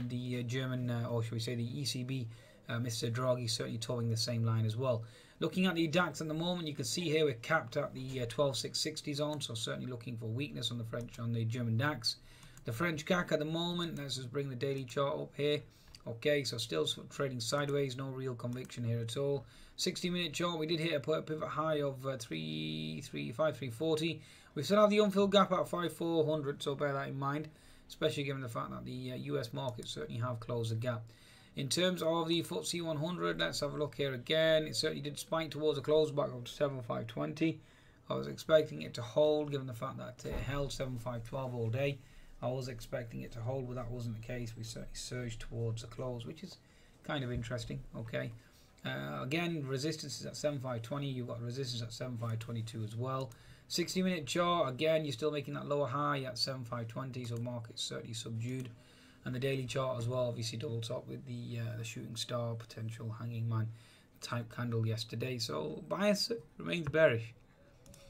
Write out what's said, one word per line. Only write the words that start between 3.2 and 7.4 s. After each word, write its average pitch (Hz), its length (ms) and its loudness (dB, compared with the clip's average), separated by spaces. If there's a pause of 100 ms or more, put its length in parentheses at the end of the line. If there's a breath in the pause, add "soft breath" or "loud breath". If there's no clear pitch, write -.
certainly 127 280 -2
towing 117 320 0
the 113 80 2
same 117 260 2
line 113 220 6
as 107 100 2
well. 120 280 2 (360 loud breath)
Looking 185 280 4
at 175 80 2
the 165 120 4
dax 165 320 2
at 170 80 -2
the 151 60 -2
moment, 170 340 0
you 147 60 -2
can 143 100 -2
see 180 200 -2
here 156 200 6
we're 135 120 4
capped 156 420 2